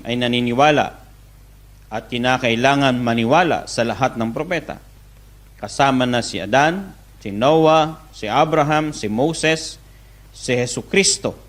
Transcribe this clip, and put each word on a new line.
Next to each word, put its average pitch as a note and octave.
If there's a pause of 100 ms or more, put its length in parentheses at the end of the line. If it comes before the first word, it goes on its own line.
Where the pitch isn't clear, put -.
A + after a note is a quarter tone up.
ay A#2+
naniniwala B2 (960)
at A2
kinakailangan B2+
maniwala A#2+
sa -
lahat A#2
ng A2+
propeta. D#3+ (800)
Kasama C3
na A#2+
si -
Adan, D3+ (240)
si G2+
Noah, D#3 (160)
si G#2
Abraham, D3+
si G#2
Moses, D#3+ (480)
si -
Jesucristo B2 (140)